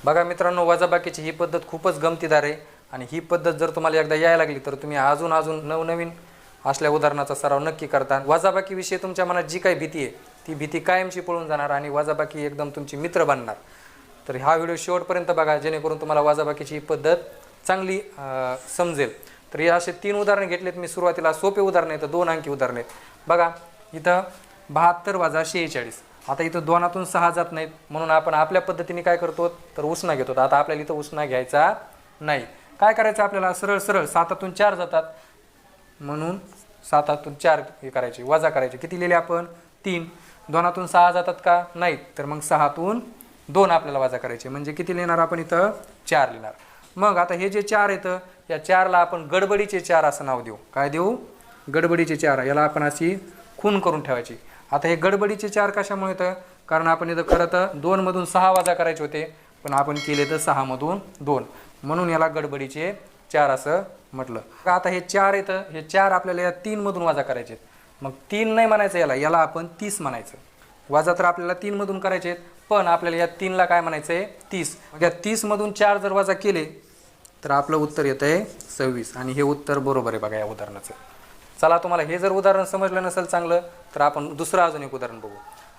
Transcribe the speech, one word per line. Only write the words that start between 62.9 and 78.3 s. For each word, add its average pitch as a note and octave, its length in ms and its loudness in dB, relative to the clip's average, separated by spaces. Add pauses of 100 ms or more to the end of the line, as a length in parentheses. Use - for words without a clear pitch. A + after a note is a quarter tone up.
चार D3 160 4
असं D3 320 0 (320)
म्हटलं. B2 260 -8 (260)
आता F#3 240 2
हे F3+ 100 -2
चार G3 340 2
येतं, G3 280 -2 (100)
हे D#3+ 100 -10
चार F#3+ 300 4
आपल्याला F3+ 300 0
या F3+ 100 0
तीनमधून G3+ 520 -4
वजा D3 180 2
करायचे A#2+ 320 -6
आहेत. - 140 -18 (360)
मग C3+ 80 -8 (200)
तीन A3 180 0
नाही A3+ 180 4
म्हणायचं G3+ 320 2
याला, C#3+ 160 2
याला D#3 220 2
आपण E3 300 0 (140)
तीस G3+ 200 -6
म्हणायचं. B2 360 -8 (520)
वजा D#3 240 4
तर F3 120 0
आपल्याला F3 280 0
तीनमधून G3+ 460 -6
करायचे F#3 300 -2
आहेत, F3 120 -8 (280)
पण G3 180 2
आपल्याला E3+ 300 2
या E3+ 80 2
तीनला F#3 400 0
काय F3 160 4
म्हणायचं D#3+ 320 -4
आहे, F#3 120 -2 (260)
तीस. F3 260 -6 (160)
मग D3+ 100 -6
या E3+ 60 6
तीसमधून G#3 640 -2
चार G3+ 260 4
जर G3 140 -2
वजा F#3+ 220 2
केले, F3 500 -4 (600)
तर C#3+ 80 -2
आपलं C#3+ 260 2
उत्तर D3+ 280 0
येतं C3+ 200 0
आहे F3+ 340 0 (180)